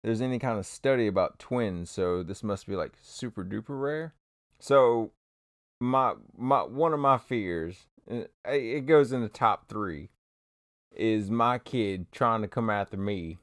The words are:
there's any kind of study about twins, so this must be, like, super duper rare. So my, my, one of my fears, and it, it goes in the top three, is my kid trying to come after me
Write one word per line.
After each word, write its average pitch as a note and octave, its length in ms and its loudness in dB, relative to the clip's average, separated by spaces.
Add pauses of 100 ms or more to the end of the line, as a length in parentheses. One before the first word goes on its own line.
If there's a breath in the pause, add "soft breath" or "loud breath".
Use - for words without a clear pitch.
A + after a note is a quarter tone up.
there's A2+ 180 -2
any B2+ 180 -2
kind A2+ 200 -2
of F#2 60 -6
study B2+ 420 0
about F#2 320 0
twins, G2 500 -4
so F2+ 340 0
this F#2 200 -10
must G2+ 240 -6
be, G2 80 -6
like, D2+ 260 -6
super G#2+ 420 -10
duper A2 380 -8
rare. D3+ 320 -6 (460)
So A#2+ 520 6 (680)
my, B2 360 2 (220)
my, B2+ 260 2
one C#3+ 300 0
of D3 60 -2
my C#3 180 4
fears, F2+ 720 -6 (180)
and A#2+ 220 -8 (180)
it, A2+ 60 -4
it C3+ 340 -2
goes C#3+ 280 6
in B2 80 -2
the G#2+ 80 -4
top - 400 0
three, G2 400 -6 (840)
is G#2+ 360 0
my A#2 260 2
kid G2 540 -4
trying A2+ 300 0
to G#2 80 -4
come A2+ 200 -2
after G2+ 280 -2
me F#2 460 -6